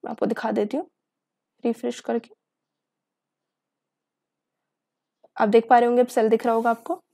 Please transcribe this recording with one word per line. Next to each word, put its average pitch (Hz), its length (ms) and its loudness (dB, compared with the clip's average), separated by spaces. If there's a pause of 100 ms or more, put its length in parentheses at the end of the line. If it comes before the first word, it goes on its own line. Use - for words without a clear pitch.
मैं - 60 -10
आपको - 160 -4
दिखा 226 260 -4
देती 208 240 -4
हूँ 320 100 -8 (760)
रिफ्रेश 240 360 -6
करके, 233 300 -8 (3000)
आप 220 120 0
देख 226 200 4
पा 247 100 8
रहे 240 80 4
होंगे 240 160 2
अब 247 60 0
सेल 220 200 0
दिख 226 180 0
रहा 226 80 0
होगा 226 160 -2
आपको 233 300 -6 (140)